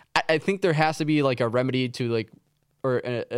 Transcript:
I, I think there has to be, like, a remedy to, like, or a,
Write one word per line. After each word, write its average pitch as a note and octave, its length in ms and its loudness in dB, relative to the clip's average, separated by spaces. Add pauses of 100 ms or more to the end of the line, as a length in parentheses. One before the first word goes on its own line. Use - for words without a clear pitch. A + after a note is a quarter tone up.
(160)
I, D#3+ 140 0
I D#3+ 100 4
think F#3+ 240 -4
there F3+ 100 4
has D#3 240 2
to D#3 80 -4
be, D3+ 160 2
like, C3 200 2
a A#2+ 60 2
remedy B2+ 420 0
to, B2 200 -6
like, A2+ 220 -2 (520)
or B2+ 220 0
a, B2 200 -4 (120)